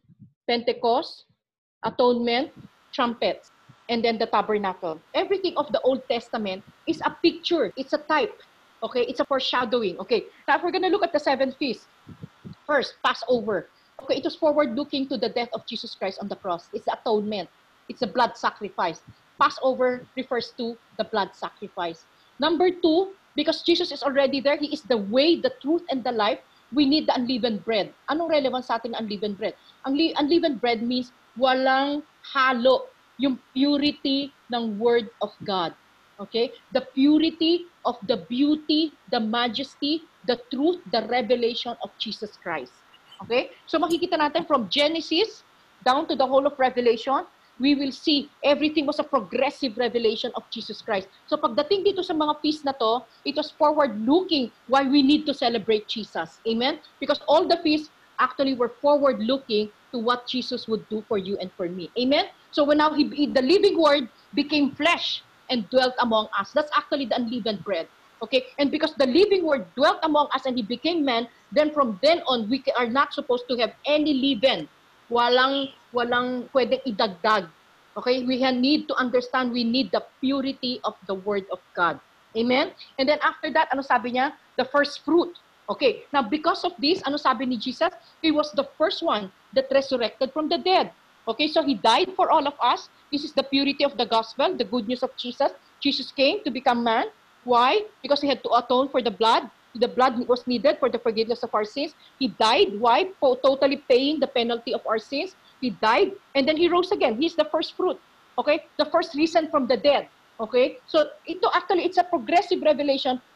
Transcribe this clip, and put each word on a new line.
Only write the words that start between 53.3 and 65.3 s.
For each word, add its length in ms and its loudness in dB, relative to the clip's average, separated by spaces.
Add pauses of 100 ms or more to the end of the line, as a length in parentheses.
was 160 -4
forward-looking 1000 2 (160)
why 160 4
we 160 4
need 240 4
to 80 -2
celebrate 560 0
Jesus. 560 -8
Amen? 360 -2 (200)
Because 280 -2
all 200 4
the 160 4
feasts 240 0 (300)
actually 360 0
were 260 -2
forward-looking 920 2 (220)
to 60 -6
what 280 -2
Jesus 420 -6
would 200 -4
do 200 -6
for 80 0
you 220 -4
and 180 -8
for 120 -4
me. 280 -10
Amen? 320 2 (240)
So 120 2
when 140 4
now 140 4
he, 120 2 (220)
the 160 2
living 380 4
word 280 4 (260)
became 380 0
flesh 500 -2 (260)